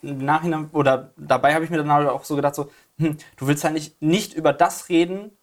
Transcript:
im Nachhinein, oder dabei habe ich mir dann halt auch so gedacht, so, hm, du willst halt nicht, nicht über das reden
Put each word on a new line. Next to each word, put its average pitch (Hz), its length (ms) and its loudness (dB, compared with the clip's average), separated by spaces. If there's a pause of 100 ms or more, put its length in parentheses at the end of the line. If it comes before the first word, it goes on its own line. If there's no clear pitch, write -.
im 139 160 -8
Nachhinein, 156 540 -2
oder 135 440 2
dabei 139 380 2
habe 160 100 0
ich 165 60 -8
mir 170 80 -2
dann 147 140 0
halt 147 160 4
auch 120 160 -4
so 151 120 -4
gedacht, 143 180 0
so, 143 160 -8 (280)
hm, 151 180 0 (200)
du 135 100 -6
willst 151 180 0
halt 160 100 2
nicht, - 260 -8
nicht 170 340 0
über 156 180 2
das - 360 0
reden 180 420 0 (120)